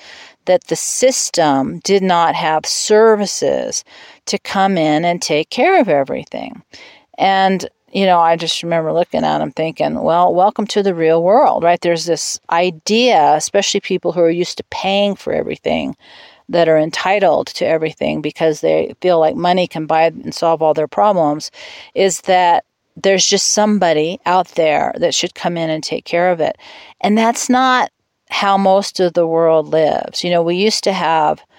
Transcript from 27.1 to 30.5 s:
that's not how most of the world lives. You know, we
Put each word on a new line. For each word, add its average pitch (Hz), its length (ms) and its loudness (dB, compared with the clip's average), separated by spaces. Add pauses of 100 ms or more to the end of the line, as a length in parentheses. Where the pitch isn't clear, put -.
that's 226 320 0
not 254 420 2 (400)
how 196 280 0
most 196 400 2
of 180 140 0
the 170 160 0
world 165 400 2
lives. - 560 -2
You 175 60 -4
know, 170 120 2
we 170 140 0